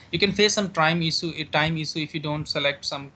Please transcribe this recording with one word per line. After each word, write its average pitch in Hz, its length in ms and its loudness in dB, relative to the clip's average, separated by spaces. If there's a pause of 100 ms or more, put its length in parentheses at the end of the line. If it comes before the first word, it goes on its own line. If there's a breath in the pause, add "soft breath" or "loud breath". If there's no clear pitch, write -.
(100)
you 170 80 -2
can 202 120 4
face 208 220 4
some 202 200 0
time 165 280 4
issue, 160 380 -2
a 156 60 -6
time 156 340 0
issue 156 220 -6
if 151 120 -6
you 160 80 -4
don't 151 260 -4
select 143 380 -2
some 139 320 -8